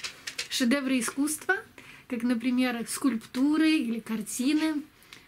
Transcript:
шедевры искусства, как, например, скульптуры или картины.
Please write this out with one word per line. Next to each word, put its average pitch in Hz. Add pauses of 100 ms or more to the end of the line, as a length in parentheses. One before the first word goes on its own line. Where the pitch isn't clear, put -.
(480)
шедевры 262
искусства, 294 (520)
как, 233
например, 247
скульптуры 285
или 233
картины. 302 (460)